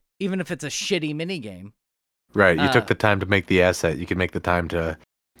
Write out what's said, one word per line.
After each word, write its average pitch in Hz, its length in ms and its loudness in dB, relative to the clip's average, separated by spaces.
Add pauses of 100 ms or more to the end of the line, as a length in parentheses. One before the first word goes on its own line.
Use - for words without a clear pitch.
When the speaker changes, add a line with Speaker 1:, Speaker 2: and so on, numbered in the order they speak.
(200)
Speaker 1:
even 190 200 -2
if 170 100 -8
it's 170 120 -8
a 147 60 -8
shitty 156 460 -4
minigame." 110 580 -10 (600)
Speaker 2:
Right, 95 240 6
you 80 60 2
Speaker 1:
Uh, 139 80 2
Speaker 2:
took 120 160 4
the - 60 2
time 104 260 2
to 95 60 -4
make 98 200 0
the 92 160 4
asset. 85 340 2
You 85 80 -8
can 87 140 -4
make 90 140 -2
the 87 80 -6
time 87 280 0
to, 82 300 -4 (420)